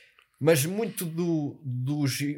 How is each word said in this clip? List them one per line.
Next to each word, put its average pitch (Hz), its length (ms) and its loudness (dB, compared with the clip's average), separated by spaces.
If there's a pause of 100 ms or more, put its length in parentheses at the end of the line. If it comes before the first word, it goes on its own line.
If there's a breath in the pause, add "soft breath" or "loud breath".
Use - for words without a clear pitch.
(380 soft breath)
Mas 147 280 4
muito 196 400 -4
do, 160 580 -2
dos, 131 540 0 (200)